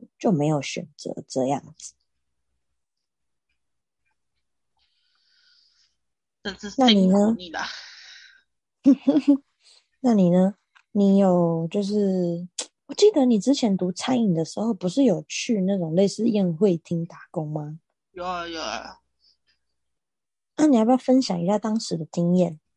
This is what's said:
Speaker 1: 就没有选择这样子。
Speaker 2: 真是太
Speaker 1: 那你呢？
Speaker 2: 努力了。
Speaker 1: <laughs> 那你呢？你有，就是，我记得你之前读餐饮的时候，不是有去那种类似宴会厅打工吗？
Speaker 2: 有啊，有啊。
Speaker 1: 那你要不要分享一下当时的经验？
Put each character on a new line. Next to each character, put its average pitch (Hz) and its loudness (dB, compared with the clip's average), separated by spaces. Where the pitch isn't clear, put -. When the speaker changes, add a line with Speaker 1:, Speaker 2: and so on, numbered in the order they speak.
Speaker 1:
就 240 0
没 147 0
有 151 0
选 - -10
择 - -12
这 131 -4
样 139 -4
子。 - -20
Speaker 2:
真 190 -10
是 208 -14
太 254 2
Speaker 1:
那 - 8
你 196 4
呢？ 196 4
Speaker 2:
努 214 2
力 180 -10
了。 - -8
Speaker 1:
<laughs> 277 2
那 247 2
你 185 4
呢？ 185 2
你 196 4
有， 170 2
就 202 -4
是， 185 -2
我 277 -16
记 415 4
得 262 2
你 233 4
之 254 0
前 202 0
读 180 -4
餐 254 -4
饮 214 0
的 160 -2
时 - -10
候， 226 -2
不 180 -6
是 269 0
有 165 2
去 - -4
那 196 0
种 160 -4
类 196 2
似 214 -4
宴 196 0
会 180 0
厅 170 -6
打 - -18
工 156 -8
吗？ 151 -10
Speaker 2:
有 175 -14
啊， 175 -8
有 165 -12
啊。 110 -10
Speaker 1:
那 311 0
你 277 4
要 220 2
不 226 2
要 262 4
分 262 2
享 185 -4
一 170 -4
下 208 0
当 220 -4
时 - -6
的 160 -8
经 175 0
验？ 170 0